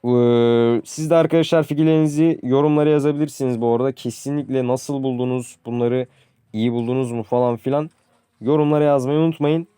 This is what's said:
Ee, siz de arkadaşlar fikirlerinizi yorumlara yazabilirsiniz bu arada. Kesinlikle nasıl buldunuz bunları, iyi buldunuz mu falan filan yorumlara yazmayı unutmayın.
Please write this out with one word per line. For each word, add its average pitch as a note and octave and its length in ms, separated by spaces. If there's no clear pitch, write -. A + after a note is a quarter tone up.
Ee, A#2+ 800
siz D#3 260
de E3+ 40
arkadaşlar E3 480
fikirlerinizi D#3 800
yorumlara D3 480
yazabilirsiniz C#3+ 720
bu A#2 140
arada. C3 180
Kesinlikle C3 760
nasıl C3+ 360
buldunuz B2+ 540
bunları, A#2+ 400
iyi A2+ 200
buldunuz A#2+ 400
mu A#2 100
falan B2 340
filan C#3+ 340
yorumlara D3 440
yazmayı C#3+ 340
unutmayın. D#3+ 480